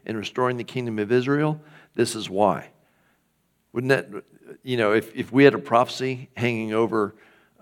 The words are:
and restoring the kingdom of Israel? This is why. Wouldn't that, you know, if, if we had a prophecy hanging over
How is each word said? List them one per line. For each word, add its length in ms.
and 140
restoring 400
the 60
kingdom 340
of 120
Israel? 480
This 200
is 140
why. 400
Wouldn't 160
that, 360
you 140
know, 160
if, 240
if 160
we 120
had 100
a 40
prophecy 800
hanging 380
over 400